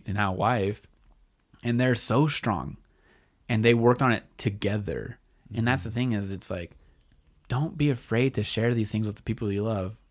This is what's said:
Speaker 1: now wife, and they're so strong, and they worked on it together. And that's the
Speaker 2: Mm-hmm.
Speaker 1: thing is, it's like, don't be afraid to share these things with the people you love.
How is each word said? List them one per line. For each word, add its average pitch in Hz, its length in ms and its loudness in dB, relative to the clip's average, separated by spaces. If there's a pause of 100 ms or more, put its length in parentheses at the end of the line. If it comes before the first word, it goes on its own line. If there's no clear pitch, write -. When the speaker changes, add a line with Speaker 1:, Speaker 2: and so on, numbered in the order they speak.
Speaker 1:
now 98 260 0
wife, 104 480 0 (840)
and 120 160 0
they're 127 160 4
so 123 320 2
strong, 87 500 -2 (720)
and 113 140 2
they 117 100 8
worked 117 280 4
on 127 100 4
it 110 120 0 (140)
together. 101 840 -4 (340)
And 113 140 0
that's 123 160 0
the 117 60 -6
Speaker 2:
Mm-hmm. 117 60 -6
Speaker 1:
thing 123 180 0
is, 101 180 -4
it's 95 180 -10
like, 87 220 -8 (800)
don't 160 280 -2
be 147 120 2
afraid 123 460 0
to 107 80 0
share 117 300 0
these 110 180 0
things 107 160 0
with 101 80 -4
the - 80 -20
people 110 280 -4
you 101 120 -2
love. 104 320 -4 (140)